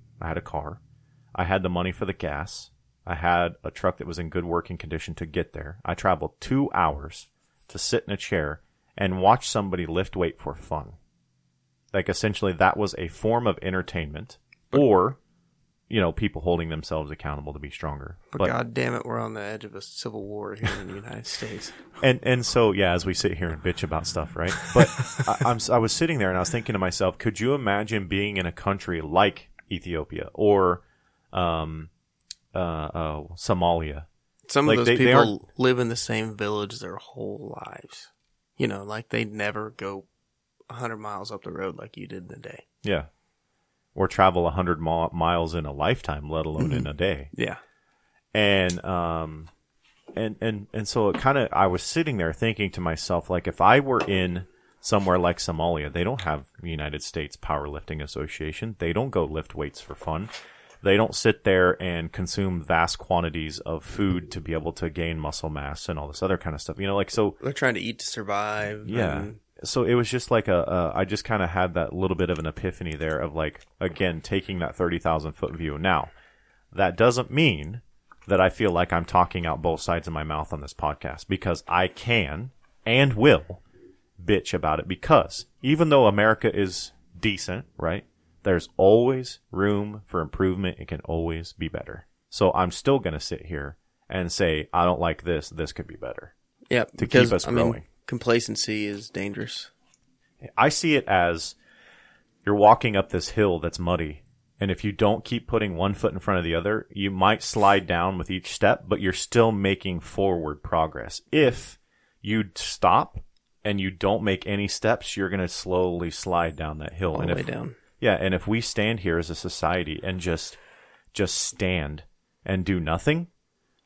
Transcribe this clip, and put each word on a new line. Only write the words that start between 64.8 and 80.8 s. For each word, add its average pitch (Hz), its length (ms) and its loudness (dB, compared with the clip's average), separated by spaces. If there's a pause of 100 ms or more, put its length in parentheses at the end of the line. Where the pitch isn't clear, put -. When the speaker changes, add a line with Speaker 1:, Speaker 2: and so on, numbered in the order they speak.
Speaker 1:
gain 82 300 -4
muscle 76 300 -6
mass 71 380 -8
and 85 80 -4
all 73 120 -8
this 73 160 -6
other 95 120 2
kind 80 180 -6
of 73 60 -8
stuff. - 200 -10
You 98 80 -2
know, 98 80 0
like, 98 140 -2
so 104 300 0
Speaker 2:
They're 139 120 -6
trying 127 220 0
to 90 60 -6
eat 110 200 -8
to - 60 -8
survive 107 800 -6
Speaker 1:
Yeah. 92 320 -2
Speaker 2:
and 107 160 -10 (280)
Speaker 1:
so 123 200 0
it 113 100 4
was 120 160 2
just 127 200 -4
like 113 180 4
a, 90 140 4
a, 87 360 0
I 98 60 2
just 98 200 -4
kinda 101 220 0
had 90 280 0
that 85 180 -2
little 92 240 0
bit 87 140 0
of 85 80 0
an 80 80 -6
epiphany 85 500 -6
there 78 220 -2
of, 73 160 -4
like, 78 320 -4 (140)
again, 87 400 -2
taking 95 400 -4
that 82 160 -4
thirty 87 220 0
thousand 80 340 0
foot - 220 -6
view. 78 240 -6
Now, 85 320 2 (640)
that 90 240 2
doesn't 120 340 4
mean 120 520 0 (460)
that 92 120 4
I 92 100 8
feel 101 200 2
like 87 220 2
I'm 85 120 2
talking 87 420 2
out 80 160 -4
both 80 180 0
sides 85 260 -2
of 85 60 -6
my 78 120 -4
mouth 78 280 -4
on 78 80 -6
this 71 140 -14
podcast, 73 540 -6